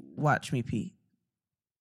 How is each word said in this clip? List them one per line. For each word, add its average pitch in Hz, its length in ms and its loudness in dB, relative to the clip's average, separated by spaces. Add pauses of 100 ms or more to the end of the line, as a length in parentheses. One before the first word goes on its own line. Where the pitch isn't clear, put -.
(180)
watch - 340 2
me 123 120 0
pee." - 300 -4 (880)